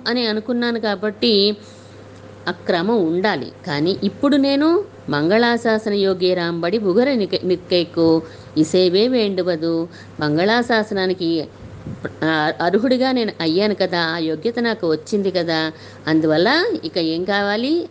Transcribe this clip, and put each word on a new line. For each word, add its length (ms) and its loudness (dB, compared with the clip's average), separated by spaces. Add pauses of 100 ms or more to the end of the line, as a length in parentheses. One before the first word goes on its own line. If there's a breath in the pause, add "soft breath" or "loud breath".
అని 180 0
అనుకున్నాను 540 -2
కాబట్టి 760 0 (920 loud breath)
ఆ 20 -2
క్రమం 560 0
ఉండాలి. 460 -2 (140)
కానీ 380 0
ఇప్పుడు 320 2
నేను 480 2 (240)
మంగళాశాసన 840 2
యోగి 420 2
రాంబడి 440 0
బుగర 360 2
నిక-, 300 -2
నిక్కైకు 800 2 (340 loud breath)
ఇసేవే 520 4
వేండువదు. 800 0 (320 loud breath)
మంగళాశాసనానికి, 1300 0 (800)
ఆ, 360 2
అర్హుడిగా 520 2
నేను 280 0
అయ్యాను 340 0
కదా, 260 0
ఆ 180 -2
యోగ్యత 400 -4
నాకు 320 0
వచ్చింది 400 -2
కదా, 420 0 (340 loud breath)
అందువల్ల 600 4 (180)
ఇక 140 -6
ఏం 260 -2
కావాలి? 680 -2